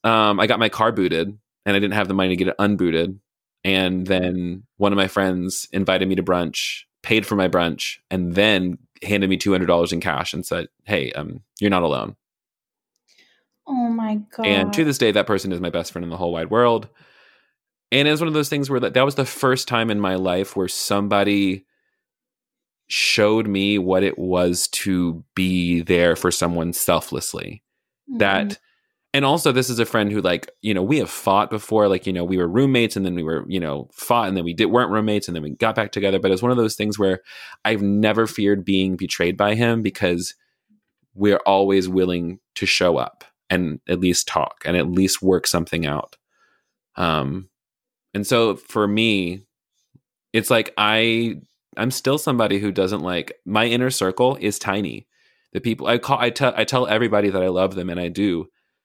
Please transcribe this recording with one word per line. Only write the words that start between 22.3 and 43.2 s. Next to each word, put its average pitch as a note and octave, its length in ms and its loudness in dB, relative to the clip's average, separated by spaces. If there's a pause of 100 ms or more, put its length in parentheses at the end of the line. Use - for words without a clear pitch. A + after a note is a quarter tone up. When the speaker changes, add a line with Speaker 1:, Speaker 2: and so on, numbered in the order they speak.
Speaker 1:
showed A2 580 2
me G2+ 320 2
what F#2 240 2
it G2 160 0
was F2+ 500 0
to F2 540 -2 (120)
be F2+ 480 0
there E2+ 340 4
for F2+ 140 0
someone E2+ 420 -2
selflessly. - 920 -4 (460)
Speaker 2:
Mm-hmm. B3+ 100 -8
Speaker 1:
That, G3 400 0 (540)
and C#3 120 2
also C#3+ 280 2
this B2 160 0
is A#2 100 -2
a A#2 80 2
friend G#2 240 0
who, G#2 120 -2
like, F2 280 -2 (120)
you G#2+ 100 -2
know, F#2 100 0
we C3+ 160 0
have G2+ 120 -4
fought G2+ 400 0
before, G#2+ 380 2
like, F#2 180 0
you F#2+ 60 -2
know, F2 120 -2
we F#2 140 0
were F2 100 0
roommates A#2+ 480 2
and G2 80 0
then F2+ 100 -2
we F2 80 -4
were, D#2+ 260 -4
you F#2 120 -4
know, D2 320 -6
fought A#2 360 -2
and F#2+ 80 -2
then F2 80 -2
we E2+ 100 -4
di-, A2 100 2
weren't G#2 260 2
roommates G#2+ 380 -2
and F2 60 -8
then D#2+ 80 -8
we D2 80 -8
got A2 240 0
back G#2+ 180 -2
together. G2 260 0
But G2 120 2
it's F#2 120 0
one B2 80 2
of B2+ 60 2
those A2 200 0
things G#2+ 220 -4
where F#2+ 220 2 (440)
I've G#2+ 180 0
never G#2+ 440 4
feared G2+ 380 0
being F#2+ 320 2
betrayed F2 400 -2
by G#2 180 2
him A#2 280 0
because F2 520 -2 (800)
we're G2 300 2
always G2 440 4
willing F2+ 500 0 (160)
to - 100 -6
show F2+ 320 2
up - 280 -6 (260)